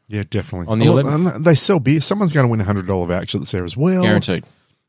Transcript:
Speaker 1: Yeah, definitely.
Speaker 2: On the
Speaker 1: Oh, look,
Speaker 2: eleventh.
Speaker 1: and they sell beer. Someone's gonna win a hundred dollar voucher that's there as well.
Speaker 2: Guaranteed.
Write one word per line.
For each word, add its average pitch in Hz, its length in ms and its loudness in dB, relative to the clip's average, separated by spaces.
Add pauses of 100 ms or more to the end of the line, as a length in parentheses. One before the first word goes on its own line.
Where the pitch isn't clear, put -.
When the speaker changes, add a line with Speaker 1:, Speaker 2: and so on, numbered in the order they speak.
Speaker 1:
Yeah, 104 220 -6
definitely. 90 420 -6
Speaker 2:
On 110 80 0
the 139 80 4
Speaker 1:
Oh, 170 60 6
look, 143 120 2
Speaker 2:
eleventh. 156 300 -2
Speaker 1:
and 147 100 -6
they 170 100 6
sell 185 240 2
beer. 139 220 2
Someone's 196 320 0
gonna 135 140 2
win 113 120 0
a 101 40 -2
hundred 98 240 -2
dollar 92 180 -2
voucher 90 320 -4
that's - 140 -6
there 90 140 -4
as 87 120 -10
well. 180 240 0
Speaker 2:
Guaranteed. 104 440 0 (440)